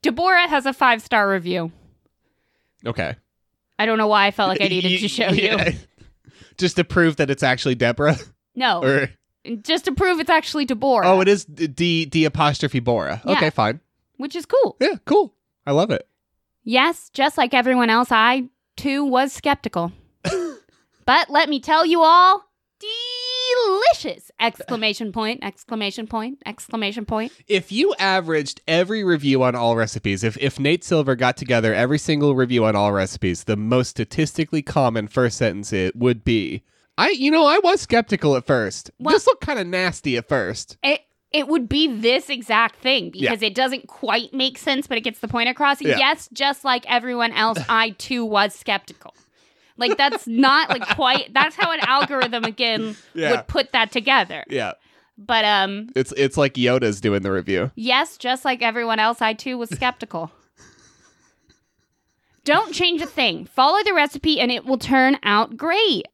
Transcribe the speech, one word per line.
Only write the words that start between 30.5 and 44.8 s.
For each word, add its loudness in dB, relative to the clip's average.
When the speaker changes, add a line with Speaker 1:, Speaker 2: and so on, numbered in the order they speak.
Speaker 2:
Nate 0
Silver 0
got 0
together 0
every 0
single 2
review 2
on 2
All 2
Recipes, -2
the 0
most 0
statistically -4
common 0
first 0
sentence -2
it -2
would 0
be, -2
"I, 2
you 0
know, 4
I 4
was 2
skeptical 0
at -2
first. -2
Speaker 1:
Well 0
Speaker 2:
This 2
looked 2
kinda -4
nasty -2
at -6
first." -4
Speaker 1:
It, 0
it -2
would 0
be 2
this 0
exact -2
thing -2
Speaker 2:
Yeah. -2
Speaker 1:
because -2
it -4
doesn't -2
quite -4
make -4
sense, -4